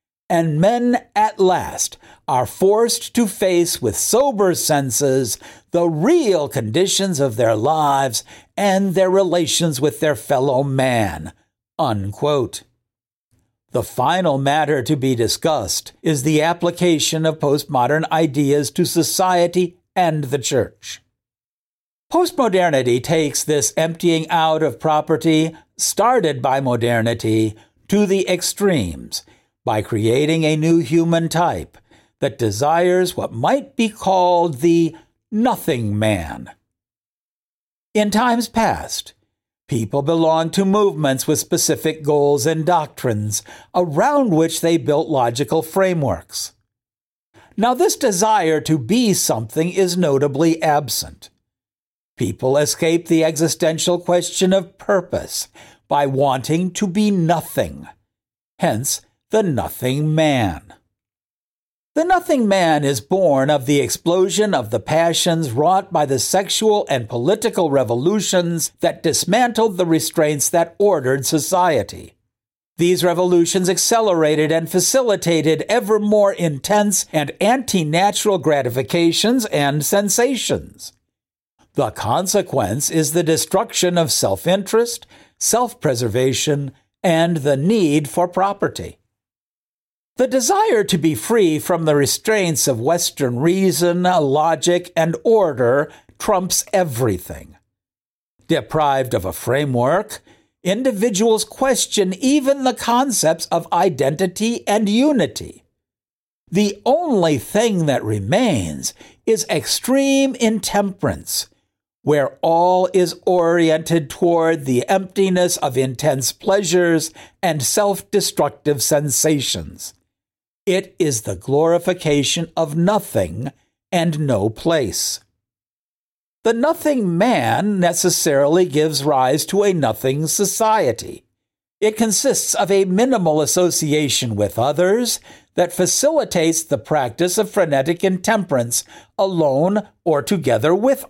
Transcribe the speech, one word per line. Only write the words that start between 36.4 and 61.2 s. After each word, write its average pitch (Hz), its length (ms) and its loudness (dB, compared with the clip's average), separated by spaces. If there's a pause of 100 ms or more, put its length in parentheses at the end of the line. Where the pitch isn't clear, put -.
In 208 160 2
times 233 380 0
past, - 640 -4 (560)
people 131 360 -2
belonged 165 500 2
to 190 100 0
movements 170 640 0
with 151 140 0
specific 156 640 -2
goals 143 420 2
and 160 180 0
doctrines 131 800 -2 (320)
around 208 560 0
which 160 320 0
they 170 160 2
built 147 320 0
logical 135 540 0
frameworks. 160 880 -2 (1080)
Now, 233 160 0
this 339 220 0
desire 190 640 0
to 156 160 0
be 190 380 0
something 151 560 -2
is 180 260 0
notably 147 640 0
absent. 147 720 -4 (840)
People 131 420 -2
escape 165 500 0
the 165 160 2
existential 160 720 -2
question 175 560 0
of 190 240 -2
purpose - 720 -4 (400)
by 147 180 0
wanting 139 680 -2
to 214 120 -2
be 208 240 0
nothing, 160 760 -2 (720)
hence 135 420 -2 (300)
the 220 100 2
nothing 143 720 -2
man. 131 600 0 (1200)